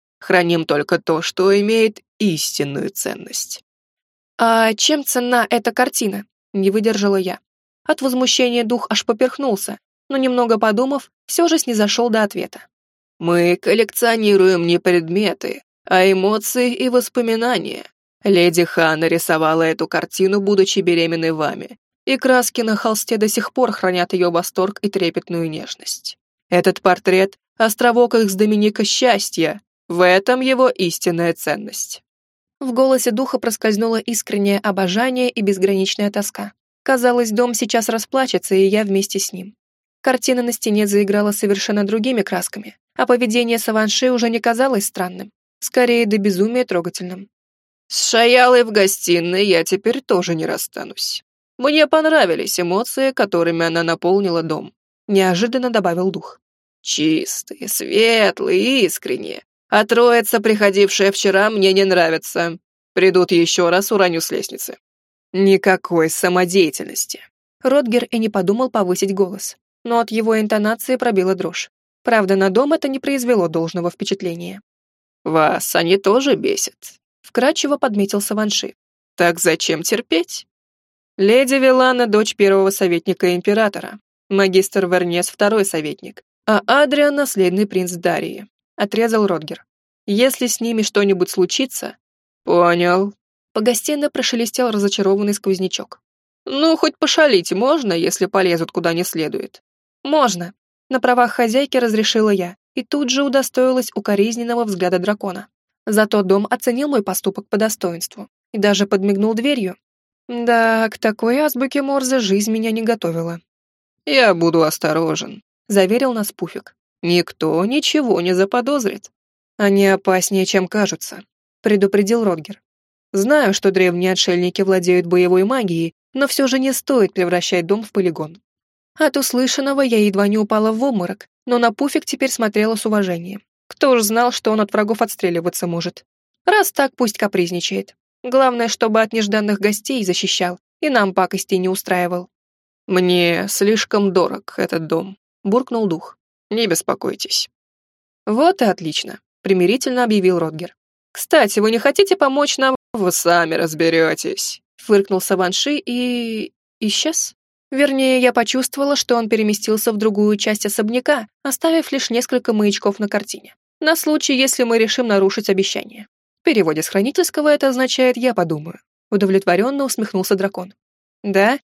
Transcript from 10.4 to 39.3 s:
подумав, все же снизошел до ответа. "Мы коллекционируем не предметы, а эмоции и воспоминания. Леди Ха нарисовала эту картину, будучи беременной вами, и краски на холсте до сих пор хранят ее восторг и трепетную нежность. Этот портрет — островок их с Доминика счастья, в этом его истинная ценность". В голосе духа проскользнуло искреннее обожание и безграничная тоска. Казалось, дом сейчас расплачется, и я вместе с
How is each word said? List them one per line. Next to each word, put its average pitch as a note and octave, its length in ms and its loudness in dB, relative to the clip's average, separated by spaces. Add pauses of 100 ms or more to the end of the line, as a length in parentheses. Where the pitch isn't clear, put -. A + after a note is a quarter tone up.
подумав, A#3 540 -2 (160)
все E4+ 200 2
же D#4+ 120 2
снизошел A3+ 500 0
до A3 140 2
ответа. - 380 -6 (580)
"Мы F3 380 2
коллекционируем G#3 1080 2
не E3+ 140 2
предметы, F3 840 -2 (240)
а F#3+ 260 4
эмоции G#3+ 600 0
и B3+ 160 -2
воспоминания. A#3 960 -2 (380)
Леди F3 420 4
Ха D#3+ 300 2
нарисовала D#3+ 680 0
эту D#3+ 240 -2
картину, F#3+ 540 -2
будучи G3 380 2
беременной E3 520 0
вами, D#3 460 -6 (280)
и C4+ 120 0
краски B3+ 440 0
на A3 140 0
холсте A3 420 -2
до G#3+ 100 2
сих G#3+ 260 -4
пор A#3+ 180 0
хранят F3+ 420 -2
ее F3 180 2
восторг F#3 500 -2
и G3+ 80 -2
трепетную E3+ 600 -4
нежность. - 680 -12 (320)
Этот F3+ 320 2
портрет — F#3 560 2 (200)
островок A#3 580 2
их A3 140 2
с F#3+ 60 -6
Доминика G#3+ 500 2
счастья, G#3 760 -2 (260)
в E3+ 180 0
этом G3 360 4
его C4 280 2
истинная E3+ 640 -2
ценность". - 680 -8 (580)
В C4 120 -6
голосе B3+ 400 2
духа B3 280 -2
проскользнуло A3 600 -2
искреннее G3+ 600 -2
обожание G#3+ 720 -2
и A3+ 120 -6
безграничная G3 680 0
тоска. G3+ 440 -8 (300)
Казалось, A#3+ 480 2
дом A#3+ 220 0
сейчас A3+ 340 -2
расплачется, A3+ 680 -2
и F#3+ 100 6
я G#3 180 2
вместе G3 360 -2
с - 120 -6